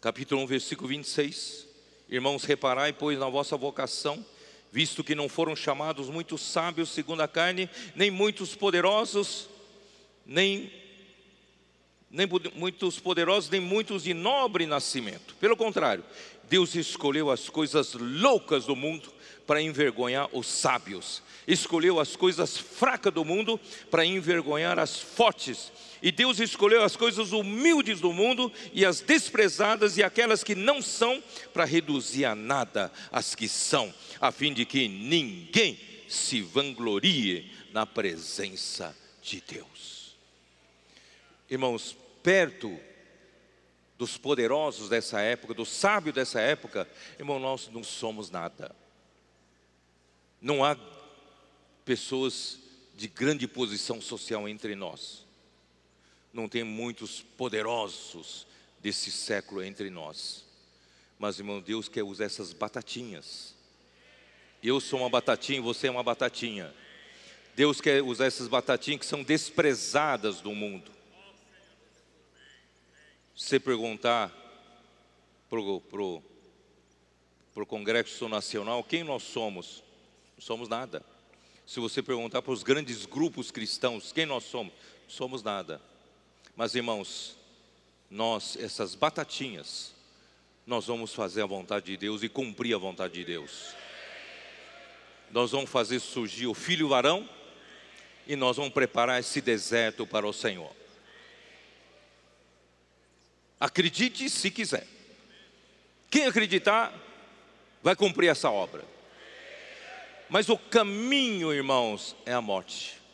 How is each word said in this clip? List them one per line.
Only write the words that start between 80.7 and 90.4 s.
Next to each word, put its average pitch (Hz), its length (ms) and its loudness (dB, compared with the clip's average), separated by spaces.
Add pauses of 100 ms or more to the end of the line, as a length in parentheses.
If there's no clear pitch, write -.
Se - 140 -10
você 117 220 -4
perguntar 117 400 -2
pros 120 200 -4
grandes 123 440 0
grupos 135 440 -2
cristãos 113 600 -4
quem 160 140 0
nós 131 180 -4
somos, 110 280 -8 (320)
não - 60 -20
somos 127 320 -8
nada. 92 380 -6 (760)
Mas, 113 180 -2
irmãos, 117 640 -4 (720)
nós, 110 460 -2
essas 95 400 -6
batatinhas, 135 1000 -4 (720)